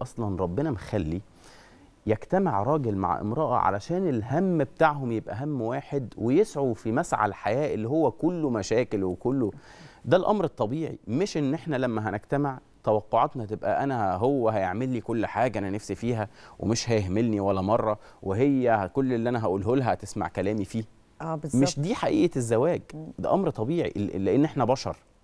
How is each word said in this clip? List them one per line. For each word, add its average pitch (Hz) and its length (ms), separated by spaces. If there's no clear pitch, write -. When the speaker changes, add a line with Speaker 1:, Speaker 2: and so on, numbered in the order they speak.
Speaker 1:
أصلا 104 400
ربنا 104 300
مخلي 92 500
يجتمع 110 580
راجل 127 320
مع 92 260
امرأة 123 340
علشان 113 540
الهم 147 480
بتاعهم 143 540
يبقى 110 320
هم 143 180
واحد، 127 560
ويسعوا 131 560
في 110 180
مسعى 117 340
الحياة 107 480
اللي 107 160
هو 143 220
كله 160 380
مشاكل 110 540
وكله، 104 480
ده 143 120
الأمر 196 280
الطبيعي. 139 640
مش 160 300
إن 143 160
إحنا 160 220
لما 110 340
هنجتمع 135 500
توقعاتنا 113 640
تبقى 101 380
أنا 113 320
هو 120 340
هيعمل 104 400
لي 123 120
كل 117 240
حاجة 107 340
أنا 98 100
نفسي 98 260
فيها 113 320
ومش 110 300
هيهملني 107 500
ولا 98 220
مرة، 110 380
وهي 113 720
كل 131 200
اللي 117 160
أنا 120 140
هقوله 98 320
لها 120 180
هتسمع 95 340
كلامي 101 380
فيه. 113 180
Speaker 2:
آه، 160 140
بالظبط. 151 280
Speaker 1:
مش 139 160
دي 185 160
حقيقة - 420
الزواج. 123 440
Speaker 2:
مم. 156 120
Speaker 1:
ده - 140
أمر 185 160
طبيعي، 127 460
ل-، 95 300
لأن 120 200
إحنا 143 200
بشر. 110 320